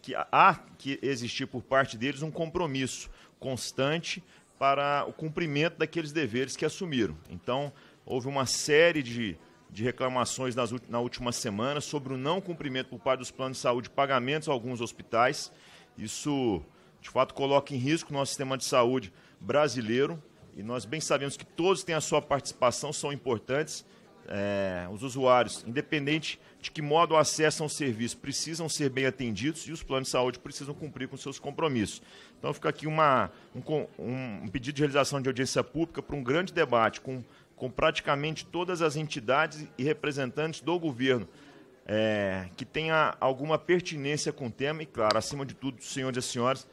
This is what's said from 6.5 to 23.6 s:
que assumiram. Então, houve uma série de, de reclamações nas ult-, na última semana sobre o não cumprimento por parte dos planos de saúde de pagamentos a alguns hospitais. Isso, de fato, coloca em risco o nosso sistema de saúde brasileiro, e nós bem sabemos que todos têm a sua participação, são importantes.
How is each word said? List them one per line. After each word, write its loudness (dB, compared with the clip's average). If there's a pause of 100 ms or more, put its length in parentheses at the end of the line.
que -6
assumiram. -2 (120)
Então, -4 (360)
houve -4
uma 0
série 4
de, -4 (340)
de -8
reclamações -2
nas 0
ult-, -8
na -2
última -4
semana -2
sobre -6
o -4
não 0
cumprimento -4
por -12
parte 2
dos -10
planos -6
de -10
saúde 0
de -20
pagamentos 2
a 2
alguns -4
hospitais. 0 (460)
Isso, 0 (380)
de -18
fato, 2
coloca 2
em -2
risco 0
o -8
nosso -2
sistema -4
de -8
saúde 4 (260)
brasileiro, 2 (380)
e -12
nós -6
bem -8
sabemos 0
que -14
todos 2
têm -4
a 0
sua 2
participação, 0
são -4
importantes. -2 (420)